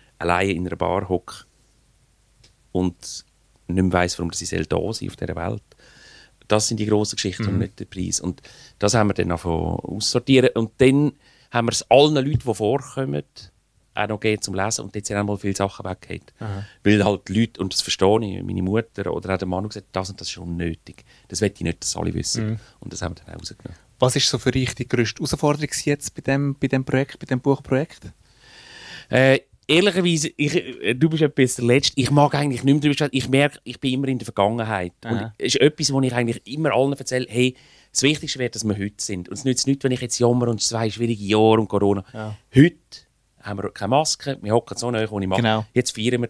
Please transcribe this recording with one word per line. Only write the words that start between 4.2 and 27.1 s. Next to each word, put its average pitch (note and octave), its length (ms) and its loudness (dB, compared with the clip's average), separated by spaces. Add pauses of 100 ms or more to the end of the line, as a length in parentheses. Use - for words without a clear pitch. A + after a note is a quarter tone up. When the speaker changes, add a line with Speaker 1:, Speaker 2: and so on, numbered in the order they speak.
Speaker 1:
sie - 140 -8 (220)
da F2+ 260 -2
sind G2+ 160 -8
auf - 60 -12
dieser F2 200 -6
Welt. F#2+ 280 -6 (840)
Das G#2+ 200 2
sind A2 120 -4
die G#2+ 60 -2
grossen G#2+ 300 0
Geschichten G2+ 320 -4
und G2 60 -2
Speaker 2:
Mhm. F#2 60 0
Speaker 1:
nicht - 200 -6
der - 60 -14
Preis. F#2 340 -6
Und - 220 -6 (380)
das G#2 140 2
haben G#2+ 160 4
wir G2 40 0
dann F2+ 180 -2
angefangen E2 480 -2
aussortieren. B2 760 2
Und A2+ 220 -2
dann C3+ 360 4 (380)
haben A#2 160 0
wir A#2 40 0
es - 180 -2
allen D3 260 8
Leuten, C3+ 240 0
die A#2+ 140 -2
vorkommen, C3+ 680 -4 (760)
auch G#2 100 0
noch G#2 120 -4
gegeben G#2+ 220 0
zum G2 140 -6
Lesen. G#2 300 -4
Und G2 100 -12
dort G#2 100 -8
sind G#2 120 -6
einmal G2+ 200 -2
viele G2 180 -4
Sachen G2 300 -4
weggefallen. F2+ 360 -10 (180)
Speaker 2:
Aha. G#2 260 -8 (180)
Speaker 1:
Weil G#2 220 6
halt G2 240 0
die G2 100 0
Leute, A2+ 220 -2
und F#2+ 120 -4
das - 80 -2
verstehe G2+ 560 2
ich, F#2 60 -8
meine F#2 180 -4
Mutter G2 500 -4
oder F#2 220 -4
auch F#2 40 0
der F#2+ 100 -6
Mann F#2+ 220 -4
gesagt, G#2 240 -14
das F#2+ 160 -4
und G2 100 -14
das - 100 -12
ist - 80 -10
unnötig. F2 680 -8 (240)
Das F#2 120 -6
möchte G2+ 180 0
ich F2+ 40 -8
nicht, E2+ 180 -4
dass - 140 -6
alle E2+ 180 -4
wissen. A2 380 -4
Speaker 2:
Mhm. A2 80 -6 (220)
Speaker 1:
Und - 120 -14
das F2+ 80 -12
haben F2 140 -6
wir - 100 -20
dann E2 100 -18
auch E2 40 -16
rausgenommen. - 380 -16 (220)
Speaker 2:
Was B2+ 180 4
ist C3 100 2
so B2 100 0
für B2 140 0
dich B2+ 240 0
die B2+ 120 -8
grösste A#2+ 320 0
Herausforderung D3 500 0 (160)
jetzt - 280 -2
bei - 80 -14
dem, C#3 380 0
bei C#3 80 0
dem C3 160 0
Projekt, - 360 -2